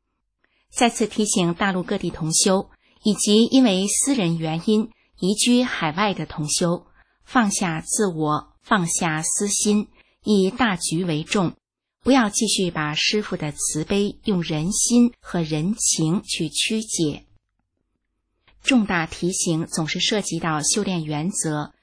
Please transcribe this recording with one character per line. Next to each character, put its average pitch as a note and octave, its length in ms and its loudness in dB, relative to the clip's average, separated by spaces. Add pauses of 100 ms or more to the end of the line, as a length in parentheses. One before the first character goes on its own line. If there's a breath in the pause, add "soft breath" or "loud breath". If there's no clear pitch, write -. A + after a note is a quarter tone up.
(680)
再 A#3+ 200 2
次 A3+ 180 -2
提 G#3+ 180 -2
醒 F3 280 0
大 G3 180 -2
陆 F#3 120 -2
各 G3+ 140 -4
地 F3+ 120 -4
同 D#3+ 240 -4
修， F#3+ 360 2 (340 soft breath)
以 G#3+ 100 2
及 G#3 320 4
因 C4 180 6
为 F#3+ 240 2
私 C#4 280 0
人 E3 220 0
原 D#3+ 280 -4
因 G#3+ 240 2 (300 soft breath)
移 F#3 160 0
居 B3 280 4
海 E3+ 280 -2
外 F#3+ 220 -2
的 D#3+ 120 -6
同 D3+ 240 -8
修， F3 380 -2 (360 soft breath)
放 A3 280 2
下 E3 300 -2
自 - 260 0
我， D#3 540 -2
放 F#3+ 260 2
下 D#3+ 340 -2
私 G3+ 260 -2
心， G#3 400 2 (360 soft breath)
以 F#3+ 260 4
大 G#3 260 0
局 E3 300 -2
为 D#3 180 -2
重， F#3 320 0 (480)
不 B3 80 2
要 B3 180 4
继 - 180 0
续 F#3 240 0
把 D3+ 240 -4
师 - 260 0
父 F#3+ 160 -6
的 D3+ 140 -6
慈 - 320 -4
悲 G3+ 400 0
用 F#3 180 0
人 D#3+ 300 -2
心 A#3+ 480 4
和 - 220 -4
人 D#3 340 -2
情 E3+ 480 0
去 - 260 -6
曲 A3 320 -2
解。 E3+ 440 -4 (1400 soft breath)
重 A#3+ 220 4
大 F3+ 200 -2
提 F3 260 -4
醒 E3 360 -2
总 D#3+ 200 -4
是 F3+ 120 -6
涉 G#3 220 0
及 E3+ 180 -6
到 D#3+ 220 -2
修 G3+ 220 0
炼 F3+ 220 -2
原 D3+ 240 -4
则 D3+ 540 -4